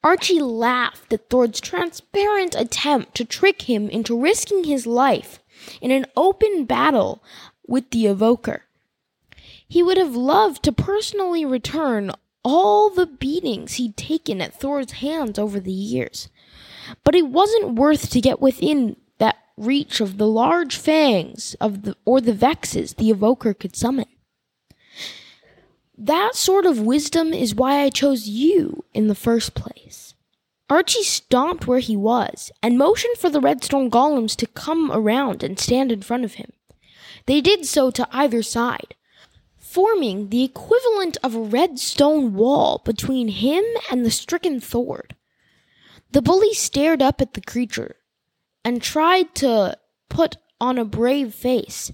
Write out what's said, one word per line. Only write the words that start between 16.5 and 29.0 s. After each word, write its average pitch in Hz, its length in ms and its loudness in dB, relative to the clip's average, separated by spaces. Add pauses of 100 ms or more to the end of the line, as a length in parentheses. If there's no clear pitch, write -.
but 302 120 4
it 339 120 4
wasn't 403 480 2
worth 285 360 2
to 247 100 2
get 254 180 2
within 269 560 2 (220)
that 220 200 0 (200)
reach 262 420 -2
of 196 180 -4
the 214 100 2
large 262 500 2
fangs 285 840 0
of 202 220 -4
the, 208 240 -8
or 254 160 4
the 226 120 0
vexes 208 600 -2
the 220 160 0
Evoker 214 440 2
could - 220 -10
summon. 254 300 -2 (1900)
That 339 380 0
sort 381 320 2
of 269 120 2
wisdom 302 540 0
is 214 220 -2
why 262 260 2
I 185 80 2
chose 254 400 0
you 302 640 0
in 214 140 0